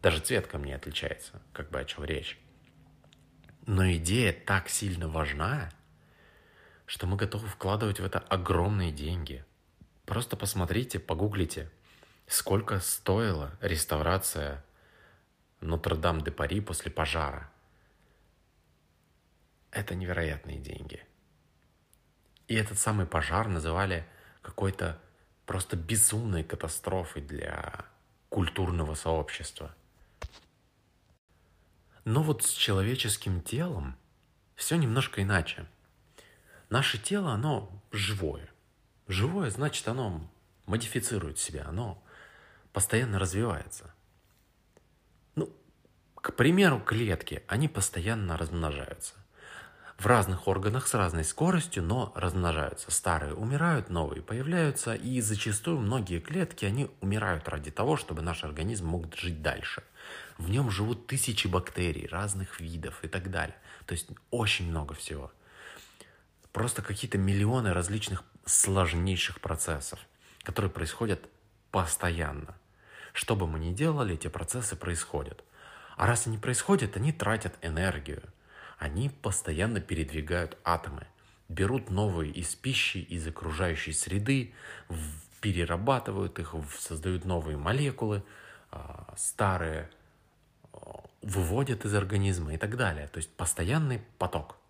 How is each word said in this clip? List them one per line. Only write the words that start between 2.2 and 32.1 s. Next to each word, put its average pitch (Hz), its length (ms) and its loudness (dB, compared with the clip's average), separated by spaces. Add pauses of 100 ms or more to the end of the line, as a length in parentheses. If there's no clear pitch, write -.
Но 92 280 4
идея 90 400 4
так - 340 0
сильно 87 400 -2
важна, 78 640 -2 (1120)
что - 200 -6
мы 95 120 2
готовы 104 300 -2
вкладывать 101 520 0
в - 40 -4
это 92 160 -2
огромные 90 720 2
деньги. 73 540 -4 (600)
Просто 113 300 -2
посмотрите, 92 640 0
погуглите, 95 720 0 (580)
сколько 101 520 2
стоила 92 720 0 (100)
реставрация 78 1040 0 (960)
Нотр-Дам-де-Пари 80 1000 0
после - 280 -6
пожара. 76 640 -2 (2250)
Это 101 220 -4
невероятные 85 640 -2
деньги. - 480 -10 (1400)
И 117 80 0
этот 107 240 2
самый 104 260 2
пожар 87 420 2
называли 85 600 0 (340)
какой-то 90 580 -2 (460)
просто - 300 -2
безумной 101 680 2
катастрофой - 760 -4
для 76 640 -8 (440)
культурного 85 680 0
сообщества. 76 800 -4 (2250)
Но 131 200 4